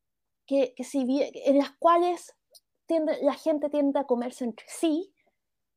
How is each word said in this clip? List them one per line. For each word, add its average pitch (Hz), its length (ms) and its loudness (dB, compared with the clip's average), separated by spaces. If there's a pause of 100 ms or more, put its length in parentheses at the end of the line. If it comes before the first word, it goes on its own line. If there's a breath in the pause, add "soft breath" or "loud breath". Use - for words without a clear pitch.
(460)
que, 269 300 0
que 254 80 -12
si 269 220 -4
bien, 262 280 0
en 269 260 2
las 269 140 0
cuales 339 600 2 (540)
tiende, 320 340 0
la 269 120 2
gente 302 360 -2
tiende 285 300 0
a 269 60 -4
comerse 247 400 -4
entre 220 220 -10
sí, 330 460 -2 (640)